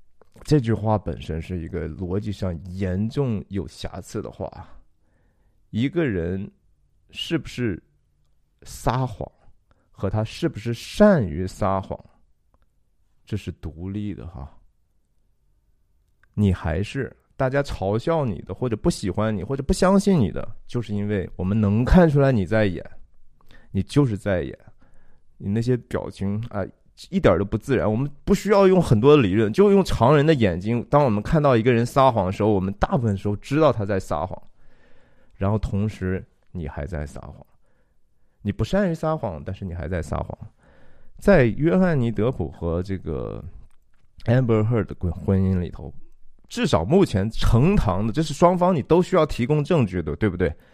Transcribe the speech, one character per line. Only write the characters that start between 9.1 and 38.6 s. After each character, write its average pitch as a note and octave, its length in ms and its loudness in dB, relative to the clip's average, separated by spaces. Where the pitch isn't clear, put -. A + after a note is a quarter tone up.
和 - 180 -6
他 G#2+ 160 -2
是 - 240 -6
不 - 100 -12
是 A#2 140 -8
善 G3 500 4
于 F2 240 -4
撒 F#2+ 340 -2
谎， - 180 -10
这 G#2 120 -6
是 - 140 -12
独 E2 360 -12
立 G#2 260 -6
的 A#1 120 -14
哈。 - 320 -16
你 G2+ 180 4
还 E2+ 300 -4
是， B2+ 280 -8
大 C3 100 0
家 C#3 140 -2
嘲 G2+ 360 -4
笑 E3 260 -2
你 G2+ 180 -6
的， - 100 -12
或 B2+ 160 -4
者 A2 80 -4
不 E3+ 140 -2
喜 - 200 -4
欢 G#2+ 240 -2
你， F2+ 80 -6
或 C3+ 140 -6
者 C#3 60 -6
不 F#3+ 100 -2
相 F#3+ 260 4
信 F#3+ 220 4
你 F#2 100 2
的， - 160 -6
就 A#2+ 160 -6
是 G#2 120 -8
因 G2+ 140 -4
为 G#2 260 -4
我 - 80 -6
们 G2 160 0
能 G#2 260 4
看 E3+ 240 8
出 C#3+ 120 4
来 C3+ 100 4
你 G#2+ 140 2
在 G#2+ 220 2
演， F2 180 -4
你 G2 120 -2
就 C#3+ 220 2
是 G#2 140 -2
在 F#2 240 -2
演， - 160 -10
你 F#2+ 100 -10
那 A2 140 -2
些 B2 120 0
表 - 360 -6
情， G2+ 280 -6
啊， G2+ 120 -6
一 F#3+ 100 -2
点 A#2+ 160 6
儿 E2 40 2
都 G2 80 0
不 A2+ 100 -6
自 A#2+ 220 -2
然。 F2 120 0
我 A2 60 0
们 C#3+ 140 -4
不 G3 100 2
需 F#3+ 160 0
要 G3 180 6
用 F#3 120 4
很 A2 200 4
多 D3 160 8
的 C#3+ 60 6
理 F#2 120 2
论， G#2+ 160 2
就 G3 220 4
用 G3 100 6
常 C3 320 4
人 C#3+ 120 4
的 D#3+ 80 6
眼 F#2 260 2
睛， A2+ 300 -2
当 D3 120 4
我 C3+ 60 2
们 G#2 140 0
看 D3+ 200 2
到 C3+ 140 6
一 A2+ 60 2
个 B2 100 4
人 A#2 140 2
撒 C3+ 260 4
谎 G2+ 140 2
的 F#2+ 60 -2
时 G#2+ 100 -2
候， G#2+ 80 4
我 G2 100 4
们 F#2+ 140 -2
大 - 220 -2
部 A#2+ 80 0
分 G2+ 120 0
时 F#2+ 100 -6
候 G#2 100 -2
知 C#3 220 -4
道 D3+ 140 4
他 G#2 140 -4
在 G2 120 -2
撒 E2+ 280 -4
谎， - 120 -10
然 G2 160 -2
后 G#2+ 80 0
同 G#2 300 -4
时 F#2 340 -6
你 F2 160 -8
还 D2+ 160 -10
在 D2+ 220 -8
撒 - 160 -14
谎。 - 120 -18
你 G2+ 100 -2
不 - 100 -2